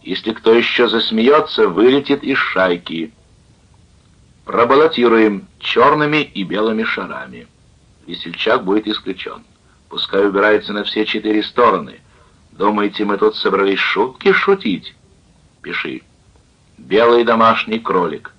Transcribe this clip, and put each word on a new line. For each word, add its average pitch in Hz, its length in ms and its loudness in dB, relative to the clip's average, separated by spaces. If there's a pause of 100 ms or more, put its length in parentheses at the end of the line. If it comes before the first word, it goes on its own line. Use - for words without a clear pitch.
«Если 95 300 -6
кто 113 220 2
ещё 120 320 2
засмеётся, 113 800 2
вылетит 131 560 2
из 131 160 -2
шайки. 87 760 -2 (1300)
Пробаллотируем 113 1040 2 (100)
чёрными 151 640 2
и 98 220 -8
белыми 110 400 -2
шарами. 67 640 -10 (580)
Весельчак 87 560 -4
будет 101 240 0
исключён. - 560 -10 (460)
Пускай 98 360 -2
убирается 101 480 2
на 104 120 -6
все 107 200 -4
четыре 107 380 -2
стороны. 101 580 0 (520)
Думаете, 104 520 -2
мы 101 140 -2
тут 107 160 2
собрались 98 460 0
шутки 127 520 0
шутить?» 151 640 -2 (680)
«Пиши. 76 400 -10 (760)
Белый 117 460 2
домашний 113 560 2
кролик. 87 580 -4